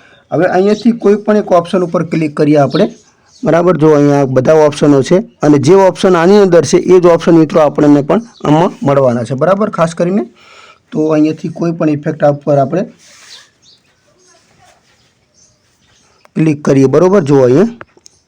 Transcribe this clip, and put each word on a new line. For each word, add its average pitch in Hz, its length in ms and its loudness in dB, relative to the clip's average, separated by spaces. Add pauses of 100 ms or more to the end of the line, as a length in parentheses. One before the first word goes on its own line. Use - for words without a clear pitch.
(340)
હવે 156 120 0
અહીંયાથી 202 460 0
કોઈ 208 240 0
પણ 208 220 -2
એક 202 140 -4
ઓપ્શન 175 280 0
ઉપર 175 240 -4
ક્લિક 160 340 -6
કરીએ 151 200 0
આપણે, 156 340 -2 (520)
બરાબર. 175 340 0
જો 156 160 2
અહીંયા 143 320 2
બધા 127 280 0
ઓપ્શનો 147 480 2
છે 170 160 0
અને 151 400 0
જે 135 160 2
ઓપ્શન 190 420 2
આની 175 220 2
અંદર 180 240 4
છે 151 160 0
એ 180 220 2
જ 170 60 0
ઓપ્શન 170 320 2
મિત્રો 160 240 2
આપણને 147 400 2
પણ 165 200 -2 (240)
આમાં 156 260 0 (120)
મળવાના 131 400 0
છે, 131 120 -8
બરાબર, 190 340 -2
ખાસ 170 260 -4
કરીને. 190 280 -4 (680)
તો 156 160 -4
અહીંયાથી 156 420 -2
કોઈ 170 220 -6
પણ 165 180 -4
ઇફેક્ટ 151 340 -6
ઉપર 147 340 -2
આપણે 165 260 -2 (3500)
ક્લિક 156 280 -2
કરીએ, 135 220 2
બરોબર. 180 360 2
જો 139 220 2
અહીંયા, 139 240 2 (600)